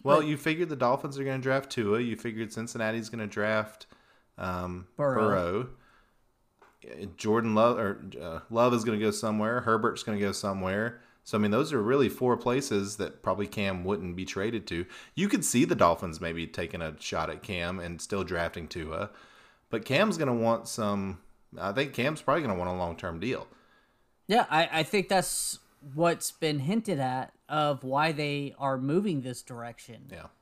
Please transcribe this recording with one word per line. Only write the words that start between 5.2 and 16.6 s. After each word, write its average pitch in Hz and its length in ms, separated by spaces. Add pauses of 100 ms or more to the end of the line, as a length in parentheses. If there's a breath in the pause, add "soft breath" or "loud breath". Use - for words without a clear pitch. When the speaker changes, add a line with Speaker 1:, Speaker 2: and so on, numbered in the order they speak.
Speaker 1:
Burrow. 98 400 (1500 soft breath)
Jordan 110 380
Love, 117 220
or, 101 240 (200)
uh, 82 180 (100)
Love 120 240
is 113 120
gonna 110 140
go 107 120
somewhere. 107 480
Herbert's 113 440
gonna 110 140
go 101 140
somewhere. 98 680 (240 loud breath)
So, - 120
I 104 40
mean, 104 100
those 147 220
are 117 100
really 127 240
four 123 300
places 117 580
that - 260
probably 98 240
Cam 98 380
wouldn't 90 320
be 92 80
traded 104 440
to. 87 180 (280 loud breath)
You 185 140
could 208 160
see 123 220
the - 100
Dolphins 85 460
maybe 82 260
taking 85 340